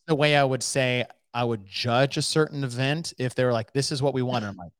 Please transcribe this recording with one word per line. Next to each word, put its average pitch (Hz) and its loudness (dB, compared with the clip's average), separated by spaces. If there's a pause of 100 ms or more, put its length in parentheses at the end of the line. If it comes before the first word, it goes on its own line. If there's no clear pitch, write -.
the 160 2
way 147 4
I 143 6
would 131 0
say 123 0 (300)
I 120 0
would 113 -4
judge 123 0
a 151 0
certain 151 0
event 135 -4
if 127 -2
they 127 2
were 123 2
like, 113 -4
"This 139 0
is 143 -4
what 139 0
we 127 0
want." 123 -2
And 104 -6
I'm 95 -10
like, 87 -18